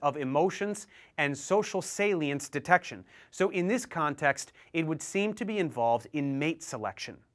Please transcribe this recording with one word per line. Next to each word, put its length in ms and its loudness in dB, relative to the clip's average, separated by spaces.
of 160 2
emotions 680 0
and 200 2
social 440 0
salience 720 0
detection. 520 2
So 180 0
in 180 0
this 200 0
context, 680 0
it 120 0
would 140 -2
seem 340 0
to 120 -6
be 120 -2
involved 540 2
in 260 0
mate 240 -2
selection. 540 -8